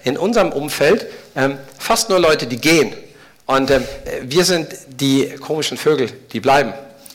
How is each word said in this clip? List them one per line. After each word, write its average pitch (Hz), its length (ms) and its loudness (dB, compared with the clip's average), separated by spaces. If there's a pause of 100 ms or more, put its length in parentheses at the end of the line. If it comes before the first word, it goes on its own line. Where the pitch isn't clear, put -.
in 151 140 -2
unserem 196 340 2
Umfeld, 147 540 0 (300)
ähm, 139 240 -2 (180)
fast - 320 -2
nur 190 100 2
Leute, 156 280 2
die 120 100 -6
gehen. 147 360 2 (520)
Und, 135 260 2
ähm, 127 120 4 (400)
wir 151 220 2
sind 165 220 0 (200)
die 135 480 0
komischen 151 420 -4
Vögel, 143 320 2 (220)
die 113 80 -6
bleiben. 135 340 2 (420)